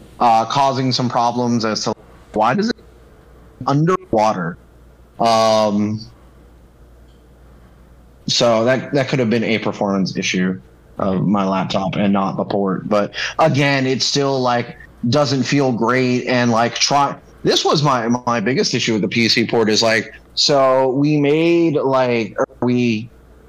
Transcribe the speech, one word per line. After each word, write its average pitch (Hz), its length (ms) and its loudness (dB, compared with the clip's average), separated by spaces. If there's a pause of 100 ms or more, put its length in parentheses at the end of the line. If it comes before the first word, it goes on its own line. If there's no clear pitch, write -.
(200)
uh, 113 260 4
causing 135 460 0
some 123 160 -2
problems 120 560 0
as 107 200 -4
to 110 100 -2 (380)
why 110 220 2
does 202 160 -2
it - 60 -10 (880)
underwater. 135 920 0 (600)
Um, 110 840 2 (2250)
so 117 380 2
that, 127 280 -2
that 139 160 0
could 147 100 -2
have 117 120 0
been 113 140 0
a 104 140 0
performance 98 580 -2
issue 92 440 -4 (380)
of 95 280 -2
my 101 180 0
laptop 95 520 -4
and 98 160 0
not 98 240 -2
the 101 80 -4
port. 98 440 -4
But 104 260 -2 (240)
again, 139 480 2
it 131 160 -2
still, 139 380 -2
like, 120 360 -2 (320)
doesn't 135 360 2
feel 139 280 0
great. 123 540 0
And, 123 240 2
like, 117 240 0
try, 139 420 0 (280)
this 240 200 0
was 233 180 2
my, 127 260 0 (180)
my 117 140 0
biggest 131 340 -2
issue 117 200 -2
with 101 80 0
the 104 60 -2
P 117 200 0
C 110 180 2
port 113 240 0
is, 104 120 0
like, 110 300 0 (220)
so 131 560 2
we 147 300 2
made, 165 540 2
like, 123 640 0
or - 80 0 (140)
we, 120 480 0 (400)